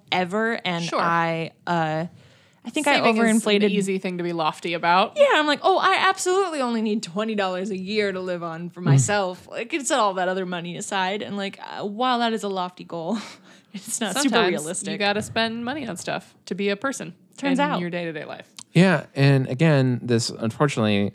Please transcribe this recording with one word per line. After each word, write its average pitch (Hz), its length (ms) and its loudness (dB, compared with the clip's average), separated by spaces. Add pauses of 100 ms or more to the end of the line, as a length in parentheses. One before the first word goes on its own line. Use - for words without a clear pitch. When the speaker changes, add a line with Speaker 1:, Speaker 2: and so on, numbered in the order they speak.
(120)
Speaker 1:
ever. 202 540 0
And 170 200 -2
Speaker 2:
Sure. - 160 -2
Speaker 1:
I, 165 500 0 (160)
uh, 160 380 0 (600)
I 233 40 -12
think 294 160 -2
Speaker 2:
Saving 277 180 4
Speaker 1:
I 233 60 6
Speaker 2:
is 220 80 2
an 233 80 4 (160)
Speaker 1:
overinflated 208 300 4
Speaker 2:
easy 190 260 0
thing 180 220 -6
to 175 40 -4
be 175 80 -2
lofty 165 420 -2
about. 175 440 2
Speaker 1:
Yeah, 571 160 8
I'm 302 120 4
like, 294 180 0
"Oh, 370 160 4
I 370 180 4 (100)
absolutely 370 540 0
only 233 200 0
need 214 220 0
twenty 214 320 -4
dollars 190 360 -2
a 190 60 -6
year 196 360 -2
to 185 80 -6
live 180 200 -4
on 170 280 -8
for 170 100 -18
Speaker 3:
Mm. 180 60 -6
Speaker 1:
myself." 180 640 2
Like, 240 240 -8
it's 294 180 -2
all 220 220 2
that 185 160 0
other 185 160 -2
money 175 320 -8
aside. 196 440 -2
And, - 140 -8
like, 196 240 -6
uh, 90 260 -10
while 233 340 -2
that 233 120 0
is 226 120 -4
a 208 40 -6
lofty 180 380 -6
goal, 170 320 -6 (280)
<laughs> - 280 -20
it's - 260 -8
not 208 160 -4
super 277 140 2
Speaker 2:
Sometimes 180 220 2
Speaker 1:
realistic. 165 420 -6
Speaker 2:
you 196 40 -8
gotta 202 240 0
spend 226 440 -4
money 269 200 -6
on 180 120 -8
stuff - 360 -8 (120)
to 196 100 -6
be 202 140 -2
a 202 80 -2
person 226 360 -6 (220)
Speaker 1:
Turns 269 240 0
Speaker 2:
in 285 60 4
Speaker 1:
out. 240 160 -2
Speaker 2:
your 175 80 -4
day-to-day 170 340 -6
life. - 240 -14 (240)
Speaker 3:
Yeah, 170 420 6
and 139 360 4
again, 131 520 4
this, 117 280 0
unfortunately, 107 840 0